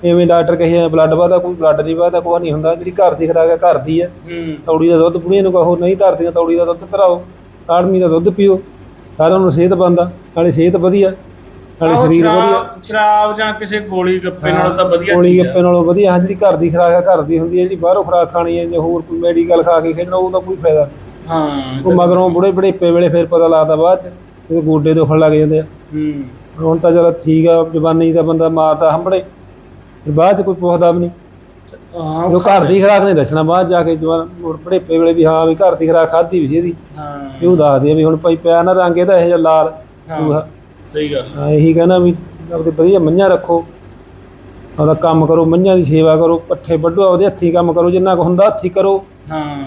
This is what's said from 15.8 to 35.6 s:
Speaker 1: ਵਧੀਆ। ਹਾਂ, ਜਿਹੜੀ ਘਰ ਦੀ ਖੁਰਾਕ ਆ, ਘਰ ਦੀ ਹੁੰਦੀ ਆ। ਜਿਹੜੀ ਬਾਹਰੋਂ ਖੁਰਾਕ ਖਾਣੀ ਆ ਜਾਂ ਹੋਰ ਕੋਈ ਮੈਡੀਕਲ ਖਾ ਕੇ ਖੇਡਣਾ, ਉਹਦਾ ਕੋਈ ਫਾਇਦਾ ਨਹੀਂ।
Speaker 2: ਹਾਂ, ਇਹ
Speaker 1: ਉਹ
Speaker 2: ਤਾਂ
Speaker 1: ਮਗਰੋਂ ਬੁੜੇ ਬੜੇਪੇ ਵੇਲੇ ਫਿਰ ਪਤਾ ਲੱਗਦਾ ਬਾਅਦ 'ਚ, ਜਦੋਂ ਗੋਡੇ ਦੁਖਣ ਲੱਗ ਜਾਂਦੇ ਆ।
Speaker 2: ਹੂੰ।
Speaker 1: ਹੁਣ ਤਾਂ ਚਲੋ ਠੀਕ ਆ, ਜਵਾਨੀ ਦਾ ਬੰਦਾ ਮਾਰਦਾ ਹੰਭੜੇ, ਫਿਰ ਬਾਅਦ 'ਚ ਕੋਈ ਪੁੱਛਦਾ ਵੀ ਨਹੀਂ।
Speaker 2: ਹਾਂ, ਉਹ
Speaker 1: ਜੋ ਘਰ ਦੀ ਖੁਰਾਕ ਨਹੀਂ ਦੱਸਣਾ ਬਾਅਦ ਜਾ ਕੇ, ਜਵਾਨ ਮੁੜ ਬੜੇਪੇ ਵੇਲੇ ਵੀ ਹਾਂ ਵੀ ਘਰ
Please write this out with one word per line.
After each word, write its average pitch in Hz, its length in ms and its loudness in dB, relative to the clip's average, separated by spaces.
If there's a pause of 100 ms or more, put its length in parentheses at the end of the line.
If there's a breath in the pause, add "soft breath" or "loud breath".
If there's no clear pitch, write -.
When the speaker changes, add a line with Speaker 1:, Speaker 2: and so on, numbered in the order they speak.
Speaker 1:
ਵਧੀਆ। 180 260 2
ਹਾਂ, 180 80 2
ਜਿਹੜੀ 185 160 -2
ਘਰ 185 200 0
ਦੀ 165 140 -2
ਖੁਰਾਕ 170 240 2
ਆ, 175 200 2
ਘਰ 160 80 0
ਦੀ 160 180 -2
ਹੁੰਦੀ 170 200 -2
ਆ। 180 40 0
ਜਿਹੜੀ 185 120 -4
ਬਾਹਰੋਂ 180 280 0
ਖੁਰਾਕ 175 280 0
ਖਾਣੀ 170 280 -2
ਆ 170 60 -6
ਜਾਂ 170 140 -4
ਹੋਰ 165 220 -2
ਕੋਈ 165 180 -10
ਮੈਡੀਕਲ 170 440 0
ਖਾ 170 160 2
ਕੇ 160 140 -4
ਖੇਡਣਾ, 175 240 -4
ਉਹਦਾ 185 220 -2
ਕੋਈ 185 160 -8
ਫਾਇਦਾ 156 300 0
ਨਹੀਂ। - 440 -20
Speaker 2:
ਹਾਂ, 143 500 -4
ਇਹ 135 60 -6
Speaker 1:
ਉਹ 180 120 2
Speaker 2:
ਤਾਂ 175 100 2
Speaker 1:
ਮਗਰੋਂ 185 220 2
ਬੁੜੇ 180 220 0
ਬੜੇਪੇ 180 400 0
ਵੇਲੇ 170 180 2
ਫਿਰ 170 160 0
ਪਤਾ 165 220 2
ਲੱਗਦਾ 160 280 2
ਬਾਅਦ 175 240 2
'ਚ, - 60 -14 (460)
ਜਦੋਂ 165 100 0
ਗੋਡੇ 156 320 0
ਦੁਖਣ 156 260 2
ਲੱਗ 156 120 4
ਜਾਂਦੇ 156 280 2
ਆ। 156 40 -4 (320)
Speaker 2:
ਹੂੰ। 151 180 -4 (460)
Speaker 1:
ਹੁਣ 160 180 0
ਤਾਂ 170 140 2
ਚਲੋ 170 200 4
ਠੀਕ 160 360 0
ਆ, 165 260 4
ਜਵਾਨੀ 165 400 0
ਦਾ 165 80 2
ਬੰਦਾ 160 280 0
ਮਾਰਦਾ 156 460 0
ਹੰਭੜੇ, 185 280 -2 (840)
ਫਿਰ 151 80 -6
ਬਾਅਦ 180 240 4
'ਚ 196 40 -2
ਕੋਈ 185 140 -2
ਪੁੱਛਦਾ 175 360 0
ਵੀ 170 80 -2
ਨਹੀਂ। 175 100 -4 (920)
Speaker 2:
ਹਾਂ, 160 240 -6
ਉਹ 175 80 0
Speaker 1:
ਜੋ 180 80 4
ਘਰ 185 260 2
ਦੀ 190 160 2
ਖੁਰਾਕ 196 200 4
ਨਹੀਂ 196 140 2
ਦੱਸਣਾ 156 280 0
ਬਾਅਦ 175 260 0
ਜਾ 175 140 0
ਕੇ, 165 120 -2
ਜਵਾਨ 165 340 -4 (100)
ਮੁੜ 160 180 -8
ਬੜੇਪੇ 165 400 -4
ਵੇਲੇ 165 160 2
ਵੀ 165 120 2
ਹਾਂ 160 200 2
ਵੀ 160 100 0
ਘਰ 175 200 2